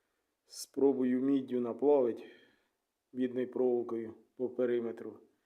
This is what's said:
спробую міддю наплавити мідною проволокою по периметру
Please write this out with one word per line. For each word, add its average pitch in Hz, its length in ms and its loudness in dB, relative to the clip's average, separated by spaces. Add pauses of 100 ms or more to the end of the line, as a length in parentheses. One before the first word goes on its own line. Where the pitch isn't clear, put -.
(460)
спробую 127 760 0
міддю 127 380 0
наплавити 123 640 2 (880)
мідною 127 380 -2
проволокою 117 640 -2 (220)
по 123 120 -4
периметру 117 720 -4 (240)